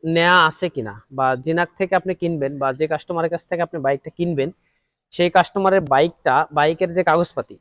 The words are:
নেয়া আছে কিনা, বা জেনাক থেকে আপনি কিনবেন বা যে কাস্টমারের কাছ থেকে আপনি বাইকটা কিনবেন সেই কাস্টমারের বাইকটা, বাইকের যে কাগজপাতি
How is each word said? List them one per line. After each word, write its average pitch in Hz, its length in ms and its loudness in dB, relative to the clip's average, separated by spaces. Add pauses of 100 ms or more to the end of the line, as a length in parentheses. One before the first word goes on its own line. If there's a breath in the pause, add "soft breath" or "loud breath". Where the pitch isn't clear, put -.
(140)
নেয়া 175 220 4 (100)
আছে 156 220 -2
কিনা, 110 260 -8 (160)
বা 131 160 -2 (100)
জেনাক 165 400 -2
থেকে 190 180 -2
আপনি 185 200 0
কিনবেন 151 440 -4
বা 135 140 -2
যে 143 160 -2
কাস্টমারের 165 440 -4
কাছ 170 140 -6
থেকে 170 160 -4
আপনি 165 160 -6
বাইকটা 139 320 -2
কিনবেন 165 380 -2 (640)
সেই 175 180 0
কাস্টমারের 190 520 2 (100)
বাইকটা, 143 420 2 (180)
বাইকের 160 400 0
যে 180 120 0
কাগজপাতি 156 560 -2